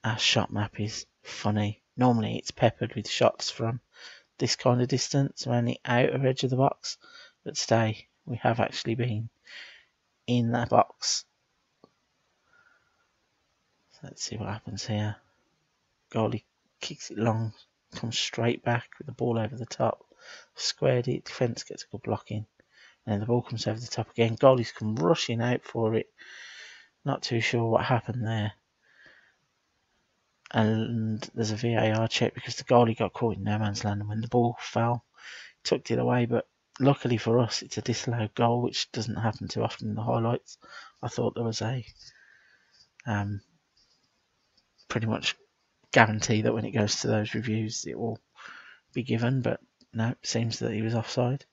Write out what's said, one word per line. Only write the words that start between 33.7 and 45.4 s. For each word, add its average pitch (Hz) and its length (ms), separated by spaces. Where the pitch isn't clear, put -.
land, 104 160
and 104 80
when 110 140
the 120 80
ball 120 320
fell, 117 420
tucked - 260
it 120 80
away, 123 260
but 117 220
luckily 127 380
for 117 220
us, 113 220
it's - 160
a 107 40
disallowed 117 520
goal, 120 280
which 127 320
doesn't 110 240
happen 110 320
too - 120
often - 280
in 104 60
the 107 60
highlights. 113 560
I 120 60
thought - 260
there 117 80
was 113 180
a, 120 240
um, 101 360
pretty 113 200
much - 280